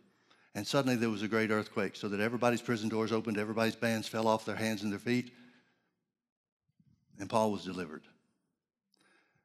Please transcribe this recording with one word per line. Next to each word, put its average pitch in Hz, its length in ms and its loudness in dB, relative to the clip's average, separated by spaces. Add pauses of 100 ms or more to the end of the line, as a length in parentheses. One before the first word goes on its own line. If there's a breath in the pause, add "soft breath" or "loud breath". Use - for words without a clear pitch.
(540 soft breath)
And 104 120 -6
suddenly 127 300 2
there 113 140 2
was 104 120 -4
a 110 60 -2
great 110 220 2
earthquake, 107 440 0
so - 140 -6
that 101 120 -2
everybody's 117 420 2
prison 110 260 -2
doors 110 240 0
opened, 113 260 0
everybody's 110 380 0
bands 113 320 -2
fell 110 180 -2
off 110 180 4
their 104 120 -4
hands 110 260 -2
and 104 80 -2
their 98 80 -2
feet, 123 340 0 (1900 soft breath)
and 98 120 -10
Paul 110 220 4
was 90 120 -4
delivered. 90 380 -8 (1400)